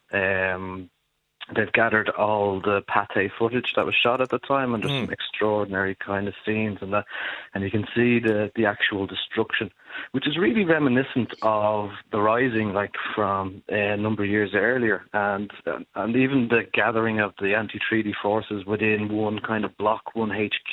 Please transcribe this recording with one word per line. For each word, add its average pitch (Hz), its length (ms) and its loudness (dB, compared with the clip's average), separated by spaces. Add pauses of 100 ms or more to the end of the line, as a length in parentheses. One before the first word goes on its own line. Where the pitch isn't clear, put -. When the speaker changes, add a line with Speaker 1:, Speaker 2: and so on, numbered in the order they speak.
(120)
Speaker 1:
um, 95 760 -2 (680)
they've 107 160 0
gathered 110 380 2
all 101 500 2
the 101 220 2
Pathé 104 540 0
footage 117 380 0
that 104 100 2
was - 120 -2
shot 127 240 2
at 127 80 -2
the 120 100 -2
time, 135 340 -2
and 110 120 -2
there's 143 80 -2
Speaker 2:
Mm. 127 140 -2
Speaker 1:
some - 60 -8
extraordinary 98 840 -2
kind 101 320 -4
of 95 60 -6 (120)
scenes 107 340 -2
and 95 120 -8
that, 104 140 0 (480)
and 98 100 0
you 98 80 -2
can 104 200 0
see 120 280 4
the, 107 340 2
the 113 120 2
actual 101 380 0
destruction, 101 680 -4 (400)
which 131 160 -2
is 151 100 -2
really 220 260 4
reminiscent 135 760 2
of 107 480 2 (220)
the 110 80 0
Rising, 110 520 2
like, 98 220 -2 (220)
from 98 520 0
a 104 280 0
number 104 260 0
of 101 60 0
years 104 260 2
earlier, 110 580 2
and, 101 380 -2 (460)
and 107 180 -2
even 131 340 4
the 117 240 2
gathering 110 460 2
of 104 220 2
the 101 160 2
anti-treaty 107 680 -2
forces 104 420 -2
within 107 440 0
one 107 320 -2
kind 107 240 -2
of 95 120 -6
block, 107 380 -2
one 113 160 -2
H 104 240 -2 (180)